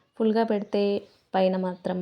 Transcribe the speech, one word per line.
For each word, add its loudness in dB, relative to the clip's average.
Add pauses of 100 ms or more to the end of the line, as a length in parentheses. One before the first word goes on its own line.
(180)
ఫుల్గా 2
పెడితే -2 (500)
పైన 2
మాత్రం -4